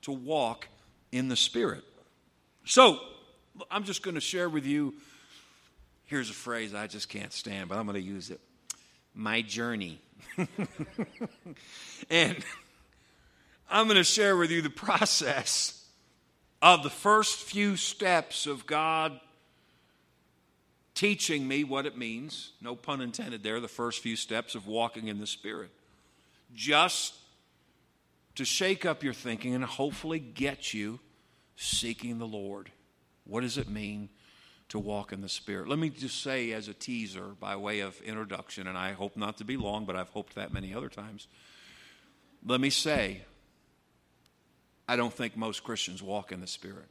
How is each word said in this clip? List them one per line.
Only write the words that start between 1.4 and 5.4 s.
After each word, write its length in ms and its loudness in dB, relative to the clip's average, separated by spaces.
So, 340 10
I'm 140 0
just 180 -4
gonna 180 -2
share 300 0
with 160 -2
you 340 0